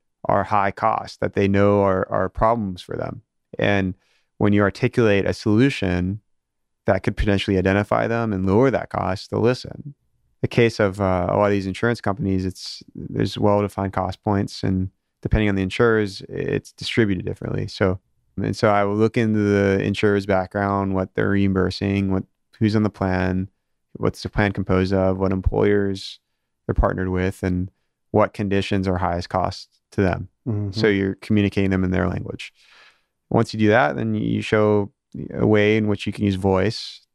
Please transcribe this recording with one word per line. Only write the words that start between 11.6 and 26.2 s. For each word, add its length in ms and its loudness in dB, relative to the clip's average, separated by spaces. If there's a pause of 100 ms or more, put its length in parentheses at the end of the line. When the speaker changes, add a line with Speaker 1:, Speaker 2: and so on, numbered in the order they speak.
Speaker 1:
insurance 340 -2
companies, 460 -2
it's, 380 -10 (100)
there's 420 -4
well-defined 560 0
cost 300 -4
points, 400 -2
and 280 -2 (300)
depending 280 0
on 80 0
the 60 0
insurers, 640 0
it's 420 -4
distributed 540 -2
differently. 420 -6
So, 320 0 (420)
and 160 -2
so 120 2
I 160 4
will 100 0
look 220 0
into 240 2
the 420 2
insurer's 440 0
background, 680 0
what 220 -4
they're 140 0
reimbursing, 840 0
what, 100 -2 (380)
who's 160 2
on 80 2
the 60 0
plan, 580 -2 (460)
what's 280 -4
the 60 -8
plan 240 0
composed 400 0
of, 260 2
what 140 0
employers 880 -2 (460)